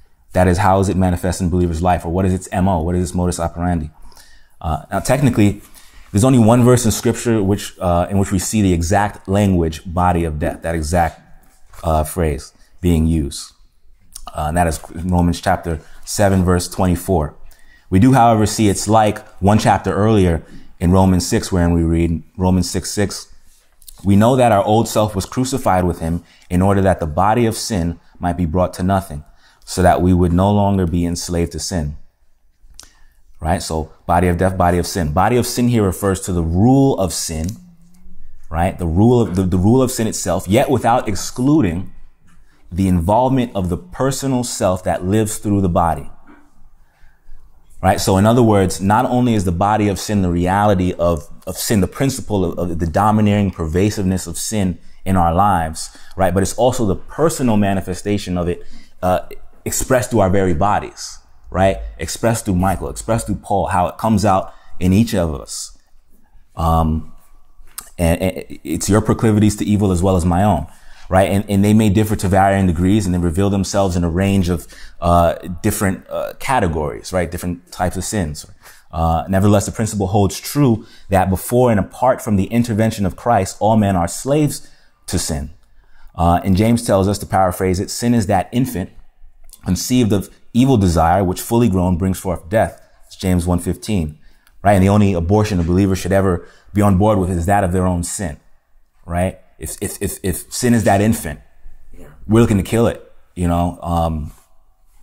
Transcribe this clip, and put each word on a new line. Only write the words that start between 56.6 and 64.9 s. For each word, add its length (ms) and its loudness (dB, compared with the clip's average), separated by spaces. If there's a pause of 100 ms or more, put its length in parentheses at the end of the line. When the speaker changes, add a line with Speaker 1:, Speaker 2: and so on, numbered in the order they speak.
Speaker 1:
the 100 0 (220)
personal 380 2
manifestation 800 -2
of 100 -2
it, 140 -4 (400)
uh, 180 0 (440)
expressed 460 -2
through 100 2
our 100 4
very 240 2
bodies, 640 -4 (320)
right? 280 0 (200)
Expressed 460 -4
through 120 0
Michael, 320 -2
expressed 380 -4
through 100 -4
Paul, 300 -4
how 200 0
it 120 -6
comes 260 0
out 280 0 (280)
in 120 2